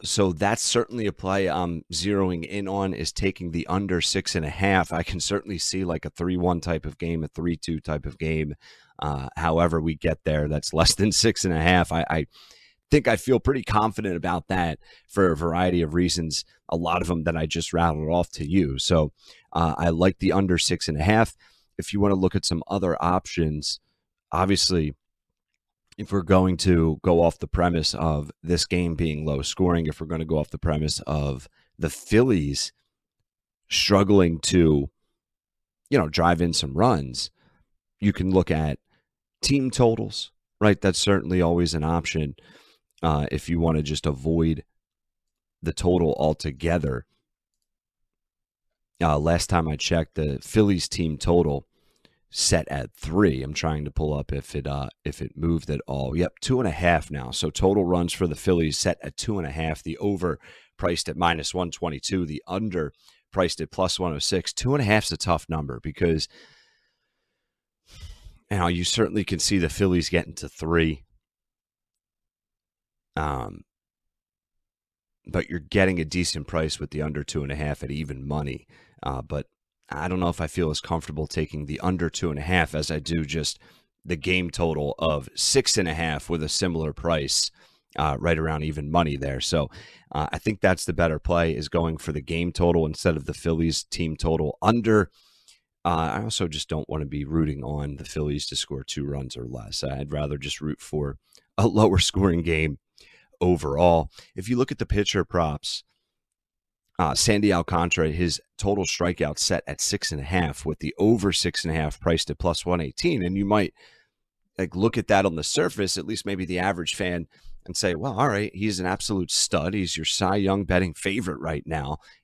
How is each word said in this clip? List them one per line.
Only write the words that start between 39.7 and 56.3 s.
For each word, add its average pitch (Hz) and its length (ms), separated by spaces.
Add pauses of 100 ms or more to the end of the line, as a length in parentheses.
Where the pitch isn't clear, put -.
right? 104 200
That's 98 180
certainly 92 440
always 85 320
an 78 100
option, 80 520 (680)
uh, 76 260
if - 200
you 85 100
wanna 82 240
just 73 220
avoid 80 580 (960)
the 78 120
total 87 440
altogether. 73 880 (2000)
Uh, 76 180
last 85 300
time 82 180
I 76 80
checked, 82 400
the 73 260
Phillies 101 460
team 80 300
total 78 500 (640)
set - 360
at 67 240
three. 78 500
I'm 71 100
trying 76 300
to 71 80
pull 76 220
up 71 180
if 69 240
it, 69 100
uh, 69 220 (160)
if - 180
it 65 140
moved 82 340
at 71 160
all. 67 300
Yep, 85 240